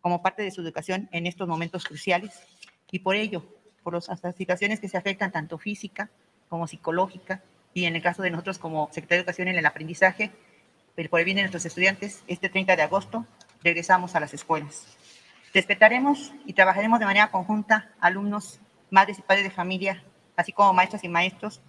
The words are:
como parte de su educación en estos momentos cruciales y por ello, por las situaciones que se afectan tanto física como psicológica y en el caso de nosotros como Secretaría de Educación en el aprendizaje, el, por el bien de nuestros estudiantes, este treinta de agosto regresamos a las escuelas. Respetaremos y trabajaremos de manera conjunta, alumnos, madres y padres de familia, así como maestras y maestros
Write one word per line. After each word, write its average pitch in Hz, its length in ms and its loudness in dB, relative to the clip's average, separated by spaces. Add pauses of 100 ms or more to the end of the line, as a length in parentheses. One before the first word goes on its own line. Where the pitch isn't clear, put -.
como 175 220 -2
parte 190 200 -2
de 196 80 -4
su 185 100 -12
educación 180 500 -6
en 170 160 -4
estos 180 220 -6
momentos 165 360 -6
cruciales 185 560 -4 (500)
y 185 100 -8
por 190 160 0
ello, 208 280 -6 (380)
por 170 120 -8
las 180 420 -8
situaciones 202 420 -2
que 208 100 -10
se 185 100 -4
afectan 196 340 -4
tanto 160 240 -6
física 208 540 -10 (400)
como 170 160 -4
psicológica 185 760 -4 (300)
y 180 140 -2
en 165 100 -2
el 165 60 -4
caso 175 200 -2
de 180 80 0
nosotros 175 280 -6
como 156 340 -4
Secretaría 170 240 0
de 185 60 2
Educación 180 260 -4
en 185 80 -2
el 160 80 -2
aprendizaje, 180 680 0 (680)
el, 165 120 -6
por 170 120 2
el 170 40 2
bien 190 120 -2
de 202 60 0
nuestros 185 220 -4
estudiantes, 196 600 -2
este 185 240 -4
treinta 190 260 2
de 160 60 2
agosto 196 420 -2 (400)
regresamos 180 500 2
a 160 60 2
las 147 140 -6
escuelas. 147 520 -4 (640)
Respetaremos 233 800 4 (140)
y 190 60 -12
trabajaremos 202 480 4
de 214 60 0
manera 208 240 4
conjunta, 214 680 0
alumnos, 202 600 -2 (300)
madres 196 280 4
y - 40 -20
padres 196 220 2
de 190 60 -4
familia, 185 520 -4 (340)
así - 160 -2
como 196 200 6
maestras 185 320 2
y 180 40 -8
maestros 185 600 -2